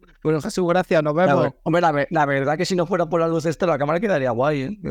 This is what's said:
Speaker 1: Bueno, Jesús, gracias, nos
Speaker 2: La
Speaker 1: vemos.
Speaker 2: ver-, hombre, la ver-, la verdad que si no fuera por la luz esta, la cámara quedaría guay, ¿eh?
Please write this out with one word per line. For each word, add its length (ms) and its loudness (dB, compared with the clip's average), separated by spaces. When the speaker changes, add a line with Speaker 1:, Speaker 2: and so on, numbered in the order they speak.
Speaker 1:
Bueno, 180 0
Jesús, 280 -4
gracias, 340 2
nos 140 -2
Speaker 2:
La 100 2
Speaker 1:
vemos. 160 2
Speaker 2:
ver-, 120 -2
hombre, 180 2
la 80 4
ver-, 220 0
la 140 2
verdad 300 0
que 80 -2
si 120 -2
no 100 0
fuera 200 -2
por 140 0
la 60 2
luz 200 -2
esta, 200 -2
la 100 2
cámara 220 -2
quedaría 320 0
guay, 320 0
¿eh? 160 -8